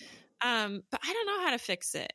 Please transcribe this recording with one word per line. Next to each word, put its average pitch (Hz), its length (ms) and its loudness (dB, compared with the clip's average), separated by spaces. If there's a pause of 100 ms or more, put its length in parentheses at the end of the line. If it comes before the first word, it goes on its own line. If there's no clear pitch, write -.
(400)
Um, 214 500 2
but - 140 -2
I 311 80 0
don't 440 140 0
know 403 180 0
how 330 80 4
to 240 60 2
fix - 360 -2
it. - 200 -4